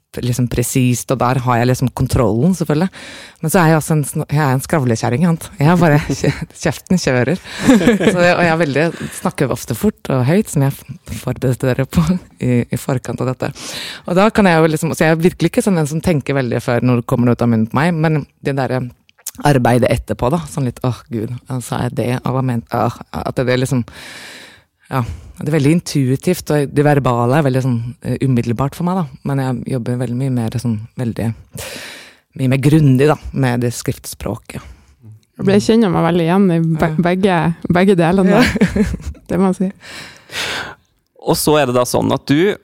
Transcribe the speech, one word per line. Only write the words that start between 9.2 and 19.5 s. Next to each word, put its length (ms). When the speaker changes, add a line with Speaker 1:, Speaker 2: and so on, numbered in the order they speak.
Speaker 1:
ofte 180
fort 400
og 160
høyt, 240
som 140
jeg 80
f-, 80
forberedte 420
dere 240
på 140
i, 140
i 80
forkant 480
av 80
dette. 160
Og 160
da 80
kan 160
jeg 160
jo 140
liksom, 180
så 140
jeg 100
er 80
virkelig 240
ikke 160
sånn 160
en 80
som 160
tenker 320
veldig 240
før 240
når 160
det 80
kommer 240
ut 80
av 80
munnen 240
på 80
meg, 240
men 160
det 160
der 220
arbeidet 400